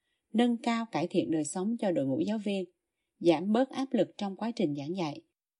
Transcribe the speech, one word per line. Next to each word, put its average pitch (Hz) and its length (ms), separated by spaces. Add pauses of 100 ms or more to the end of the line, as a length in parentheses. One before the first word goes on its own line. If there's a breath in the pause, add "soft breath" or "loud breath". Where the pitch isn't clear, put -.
(340)
nâng 240 240
cao 233 340
cải 156 160
thiện - 240
đời 156 120
sống 190 360
cho 202 120
đội 147 140
ngũ 135 140
giáo 208 180
viên, 196 280 (540)
giảm 170 320
bớt 254 180
áp 170 240
lực 196 240
trong 196 180
quá 220 200
trình 151 200
giảng 147 200
dạy, 160 260 (380)